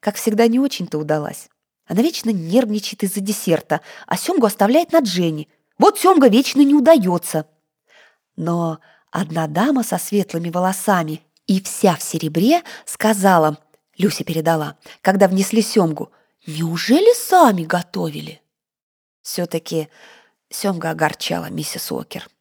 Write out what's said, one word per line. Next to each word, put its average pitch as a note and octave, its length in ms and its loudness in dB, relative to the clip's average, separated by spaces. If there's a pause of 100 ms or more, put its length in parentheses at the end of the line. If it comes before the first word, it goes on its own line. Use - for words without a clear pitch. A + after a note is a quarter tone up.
как - 160 -4
всегда, A3+ 320 2
не A#3 100 0
очень-то A3+ 400 -4
удалась. D3+ 500 -6 (380)
Она F3+ 160 0
вечно D4+ 280 -2
нервничает G#3 720 -2
из-за G3 160 -6
десерта, F#3+ 600 -2 (260)
а - 100 -4
сёмгу E4 300 0
оставляет A#3 460 2
на E4 80 4
Дженни. F3 480 -2 (300)
Вот - 200 4
сёмга E4+ 300 6
вечно C4 340 4
не C#4 120 6
удаётся. F#3 720 2 (880)
Но E3 460 -4 (320)
одна D#3+ 340 -4
дама A3+ 380 0
со F3+ 140 -4
светлыми E3+ 520 -4
волосами F3+ 720 -2 (240)
и F#3+ 160 0
вся - 320 0
в - 80 -10
серебре E3+ 600 0 (220)
сказала, F#3 760 2 (380)
Люся F3 280 -2
передала, D#3 520 -2 (240)
когда F#3+ 280 4
внесли F#3+ 340 0
сёмгу: D#3+ 500 -2 (340)
«Неужели E3+ 680 2
сами B3 500 2
готовили?» D#3+ 760 -8 (800)
Всё-таки E3 680 -6 (640)
сёмга E3+ 400 -4
огорчала D#3+ 560 -4
миссис - 440 -10
Уокер. - 380 -10 (120)